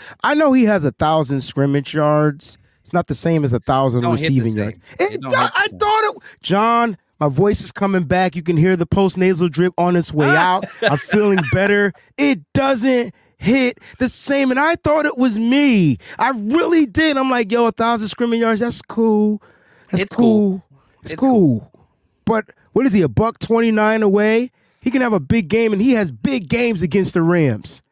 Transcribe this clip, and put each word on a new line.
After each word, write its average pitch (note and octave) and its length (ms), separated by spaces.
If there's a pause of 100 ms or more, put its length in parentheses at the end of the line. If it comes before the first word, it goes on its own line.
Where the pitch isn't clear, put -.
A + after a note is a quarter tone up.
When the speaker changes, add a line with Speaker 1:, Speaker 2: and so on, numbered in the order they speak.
(220)
Speaker 1:
I C4 120
know D4+ 200
he B3+ 100
has G3 220
a B2+ 60
thousand D3+ 500
scrimmage C#3 500
yards. D3+ 640 (240)
It's - 140
not F3 140
the C3 60
same E3 300
as B2 80
a A#2+ 80
thousand C3 420
Speaker 2:
Don't A#2 160
hit D#3+ 100
the C3+ 120
Speaker 1:
receiving A2+ 120
Speaker 2:
same. G#2+ 100
Speaker 1:
yards. G#2+ 160 (220)
Speaker 2:
It G4+ 120
Speaker 1:
It F#4 80
Speaker 2:
don't - 100
Speaker 1:
do-, C5 60
Speaker 2:
hit - 160
the F#4 60
Speaker 1:
I G4+ 80
Speaker 2:
same. - 120
Speaker 1:
thought G#4+ 260
it, G#4 180 (180)
John, A3+ 580 (220)
my D3+ 80
voice F#3 340
is F#3 100
coming F#3+ 320
back. F3+ 320
You E3+ 60
can E3+ 140
hear F#3 180
the E3+ 120
post-nasal F#3 600
drip F3 280
on F3 200
its E3 180
way D3 140
Speaker 2:
Ah. F3 280
Speaker 1:
out. G3+ 80 (180)
I'm D3+ 140
feeling G3+ 500
Speaker 2:
<laughs> - 60
Speaker 1:
better. G3+ 400 (240)
It C4+ 240 (140)
doesn't B3+ 600 (240)
hit B3 400 (200)
the B3+ 100
same. C#4 420
And B3+ 100
I D#4+ 160
thought D4+ 300
it D4 120
was A#3+ 200
me. A#3 600 (200)
I C4 120
really D4+ 540
did. D4 320
I'm C4 140
like, A#3 200
"Yo, A#3 160
a A3+ 60
thousand A3+ 360
scrimmage A#3 320
yards, A3+ 200
that's A#3+ 220
cool. G#3+ 600 (480)
That's F#3 120
Speaker 2:
It's G3+ 120
cool. G#3+ 360
Speaker 1:
cool. F#3 120 (400)
It's - 100
Speaker 2:
It's D#3+ 80
Speaker 1:
cool." G3 400
Speaker 2:
cool. - 100 (560)
Speaker 1:
But A3 240 (220)
what - 120
is C4 80
he, G3+ 80
a D3+ 80
buck G#3+ 300
twenty-nine A3 640
away? G#3+ 480 (300)
He B3+ 100
can B3+ 100
have A#3+ 140
a F3 60
big F#3 280
game, A3 240
and G3 80
he B3+ 120
has G3+ 200
big G#3+ 380
games A#3 320
against F#3 320
the F3 80
Rams. D#3+ 680